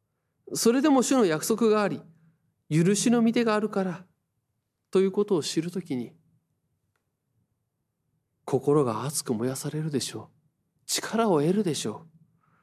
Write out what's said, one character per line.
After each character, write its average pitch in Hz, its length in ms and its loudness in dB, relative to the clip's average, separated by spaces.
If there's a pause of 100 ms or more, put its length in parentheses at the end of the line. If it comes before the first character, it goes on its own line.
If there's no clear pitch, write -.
(540)
そ 226 180 4
れ 262 100 2
で 311 60 4
も 262 140 6
主 - 100 -2
の 254 120 4
約 156 220 0
束 220 220 2
が 214 140 4
あ 190 60 0
り、 147 140 -6 (680)
許 165 280 2
し 233 140 0
の 240 120 4
御 226 80 4
手 233 140 0
が 214 100 2
あ 208 60 0
る 208 80 -2
か 196 160 -4
ら 180 200 -8 (840)
と 185 100 2
い 190 60 4
う 190 60 -2
こ 202 120 0
と 202 120 0
を 143 60 0
知 - 200 -4
る 175 80 -8
と 175 100 -8
き - 140 -8
に、 117 180 -6 (2250)
心 143 400 2
が 113 200 -4
熱 147 200 -6
く 131 80 -4
燃 117 160 -2
や 135 60 -6
さ 143 160 -8
れ 151 100 -6
る 156 120 -6
で 131 80 -2
し - 160 -8
ょ 104 60 -12
う。 - 60 -20 (580)
力 - 420 -2
を 156 120 4
得 160 120 2
る 214 100 0
で 180 140 -2
し - 100 -6
ょ - 200 -10
う。 - 40 -20 (520)